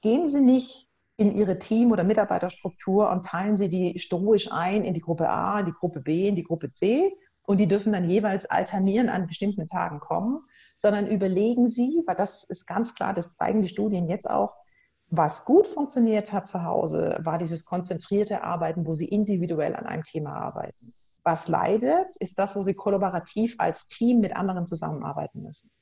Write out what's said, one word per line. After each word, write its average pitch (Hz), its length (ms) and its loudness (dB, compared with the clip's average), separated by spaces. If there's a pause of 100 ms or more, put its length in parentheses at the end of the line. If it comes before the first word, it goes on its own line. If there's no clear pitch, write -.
Gehen 262 260 2
Sie 285 160 2
nicht 254 480 4 (260)
in 208 180 4
Ihre 190 240 2
Team- 233 340 4
oder 185 120 2
Mitarbeiterstruktur 196 1040 0
und 180 140 -2
teilen 196 320 -2
Sie 190 120 2
die 180 300 0
stoisch 190 540 0
ein 185 320 0
in 185 100 -2
die 165 60 -4
Gruppe 165 280 -2
A, 208 320 0
in 190 60 -2
die 165 60 -4
Gruppe 160 280 -6
B, 165 280 0
in 202 80 2
die 165 80 -4
Gruppe 160 260 -4
C 320 460 0 (260)
und 196 160 2
die 202 100 6
dürfen 202 240 2
dann 180 160 0
jeweils 190 380 0
alternieren 196 600 2
an 185 180 -2
bestimmten 196 420 -4
Tagen 170 300 -4
kommen, 208 420 -2 (340)
sondern 208 340 2
überlegen 214 600 2
Sie, 247 380 0
weil 175 100 -2
das - 280 -4
ist - 220 -14
ganz 233 280 -4
klar, - 200 -4
das 175 200 -6
zeigen 208 280 0
die 180 60 0
Studien 185 400 -2
jetzt - 200 -4
auch, - 280 -2 (520)
was 160 360 0
gut 370 220 6
funktioniert 226 680 0
hat 196 160 -4
zu 175 160 -6
Hause, 165 580 0
war 165 160 -2
dieses 165 260 -6
konzentrierte 190 800 -2
Arbeiten, 165 440 -2
wo 160 60 -2
Sie 160 140 -4
individuell 180 680 0
an - 120 -8
einem - 160 -6
Thema 151 320 -8
arbeiten. - 580 -10 (300)
Was 165 260 0
leidet, 254 720 0
ist - 200 -8
das, 196 180 -2
wo 202 60 -4
Sie 190 120 0
kollaborativ 196 840 -2
als - 300 -2
Team 240 320 2
mit 196 160 0
anderen 185 300 -4
zusammenarbeiten 156 760 -8
müssen. - 280 -18 (120)